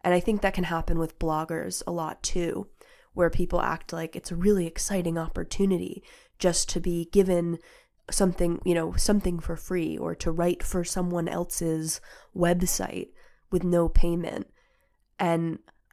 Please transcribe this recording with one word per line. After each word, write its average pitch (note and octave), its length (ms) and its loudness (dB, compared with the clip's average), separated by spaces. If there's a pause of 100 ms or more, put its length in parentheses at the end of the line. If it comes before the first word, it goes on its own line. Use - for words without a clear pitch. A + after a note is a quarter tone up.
And F3+ 100 4
I F3+ 60 4
think G#3 220 0
that F#3+ 120 0
can F#3 100 -2
happen E3 340 0
with D#3+ 200 -4
bloggers D#3+ 680 -4
a F3+ 60 -6
lot E3 300 -6
too, F3+ 460 -2 (460)
where E3+ 160 4
people F3 300 2
act - 320 -2
like E3 220 -8
it's - 160 -12
a E3+ 60 -4
really F#3 300 4
exciting E3+ 520 -2
opportunity F3 840 -2 (360)
just - 320 0
to F#3 100 -2
be E3+ 320 -2
given F3 460 4 (520)
something, F3 540 2
you F3 100 2
know, E3 200 -2
something F#3+ 460 2
for - 160 -6
free E3 400 -4
or E3+ 180 -6
to - 160 -2
write E3+ 320 0
for F3+ 220 -2
someone F3 440 -2
else's D#3+ 720 -4 (360)
website F3 720 0 (420)
with F3+ 140 0
no E3+ 240 4
payment. - 580 4 (720)
And E3 400 0 (340)